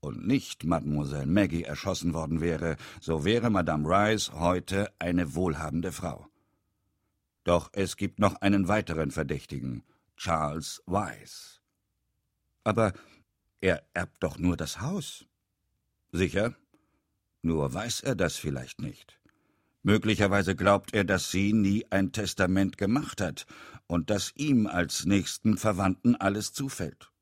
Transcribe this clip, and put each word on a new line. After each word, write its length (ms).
und 260
nicht 380
Mademoiselle 640
Maggie 360
erschossen 520
worden 260
wäre, 360
so 240
wäre 260
Madame 380
Rice 440
heute 680
eine 380
wohlhabende 560
Frau. 340
Doch 280
es 240
gibt 220
noch 220
einen 260
weiteren 460
Verdächtigen, 720
Charles 680
Weiss. 760
Aber 280
er 240
erbt 300
doch 140
nur 180
das 240
Haus. 460
Sicher, 460
nur 300
weiß 280
er 160
das 200
vielleicht 440
nicht. 400
Möglicherweise 720
glaubt 400
er, 100
dass 260
sie 220
nie 380
ein 220
Testament 680
gemacht 420
hat 260
und 240
dass 260
ihm 320
als 380
nächsten 520
Verwandten 560
alles 380
zufällt. 580